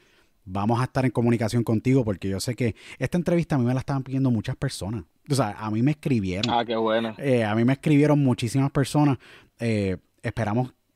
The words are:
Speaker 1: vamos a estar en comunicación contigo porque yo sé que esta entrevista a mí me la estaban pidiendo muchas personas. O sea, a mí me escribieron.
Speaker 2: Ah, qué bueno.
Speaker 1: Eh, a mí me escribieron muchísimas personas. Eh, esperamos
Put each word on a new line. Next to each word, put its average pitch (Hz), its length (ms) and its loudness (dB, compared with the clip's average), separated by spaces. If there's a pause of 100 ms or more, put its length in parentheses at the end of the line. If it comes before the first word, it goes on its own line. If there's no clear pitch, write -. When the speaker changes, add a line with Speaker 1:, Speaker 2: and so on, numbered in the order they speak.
(460)
Speaker 1:
vamos 104 360 -2
a 127 40 0
estar 127 200 -2
en 127 60 0
comunicación 117 520 0
contigo 123 400 2
porque 101 240 -4
yo 95 120 -2
sé 123 160 -6
que 120 200 -2 (220)
esta 131 220 -2
entrevista 170 340 0
a 139 60 2
mí 120 60 2
me 123 100 0
la 131 60 -2
estaban 139 200 -4
pidiendo 131 300 0
muchas 113 240 -2
personas. 110 500 -8 (240)
O 143 60 0
sea, 117 160 0
a 107 200 -8
mí 110 100 0
me 139 100 4
escribieron. 110 600 -2
Speaker 2:
Ah, 117 120 2
qué 113 100 -2
bueno. 110 420 0
Speaker 1:
Eh, 127 260 2
a 104 120 0
mí 113 80 4
me 127 100 4
escribieron 147 500 4
muchísimas 131 480 0
personas. 147 460 2 (420)
Eh, 104 380 0 (260)
esperamos 117 500 -4 (220)